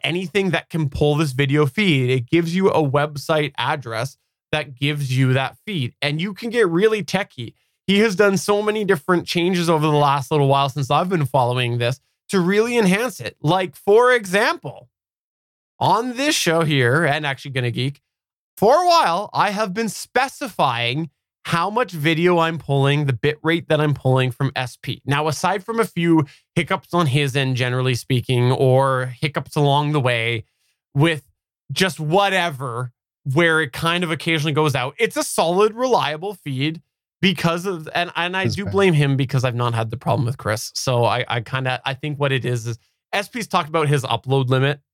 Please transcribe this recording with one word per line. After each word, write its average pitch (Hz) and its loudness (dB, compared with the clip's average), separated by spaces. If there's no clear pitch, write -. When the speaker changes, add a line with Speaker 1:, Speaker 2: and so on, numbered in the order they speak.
Speaker 1:
anything 185 -2
that 160 -4
can 156 -2
pull 147 2
this 143 0
video 143 2
feed. 139 0
It 127 -2
gives 165 0
you 190 2
a 156 2
website 143 -2
address 123 -6
that 151 -6
gives 143 -4
you 131 2
that 135 -2
feed. 147 -6
And 147 -2
you 196 -6
can 233 -10
get 220 2
really 202 2
techie. - -6
He 196 2
has 220 2
done 196 4
so 208 0
many 214 -2
different 180 0
changes 175 0
over 156 2
the 156 2
last 143 2
little 147 2
while 139 2
since 139 -6
I've 160 0
been 170 0
following 123 0
this 120 -2
to 196 0
really 208 2
enhance 208 0
it. 113 -12
Like, 185 0
for 240 4
example, 202 -2
on 220 0
this 285 0
show 165 2
here, 143 2
and 151 0
actually 139 -8
Gonna 123 -4
Geek, 127 -4
for 285 4
a - 2
while, 214 2
I 175 0
have 202 -4
been 226 -2
specifying 160 -2
how 170 -2
much 226 -2
video 165 2
I'm 165 0
pulling, 139 0
the 135 0
bit 143 -2
rate 165 -2
that 151 2
I'm 151 2
pulling 131 0
from 135 -4
S 127 -6
P. - -10
Now, 143 0
aside 185 -2
from 226 -4
a 220 4
few 170 2
hiccups 170 -4
on 175 4
his 139 0
end, 131 0
generally 127 0
speaking, 123 2
or 131 2
hiccups 151 -4
along 147 2
the 151 0
way 117 -2
with 151 2
just 180 -2
whatever, 156 0
where 160 2
it 156 -4
kind 170 -2
of 160 -4
occasionally 160 -2
goes 147 2
out, 131 -4
it's 226 0
a 302 -2
solid, 196 2
reliable 196 -2
feed 147 -6
because 175 0
of, 165 -8
and, 175 -2
and 175 -4
I 190 -2
Speaker 2:
That's 165 -2
Speaker 1:
do 196 -6
Speaker 2:
fair. 185 -8
Speaker 1:
blame 190 4
him 143 2
because 131 -2
I've 123 0
not 120 -2
had 113 -4
the 120 -10
problem 120 -2
with - -4
Chris. - -6
So 120 0
I, 113 0
I 120 -4
kinda, 127 -4
I 139 -4
think 147 -8
what 143 0
it 131 -2
is, 120 -4
is 117 -6
S 202 -4
P's 220 -8
talked 175 -2
about 156 0
his 143 2
upload 127 -2
limit. 135 0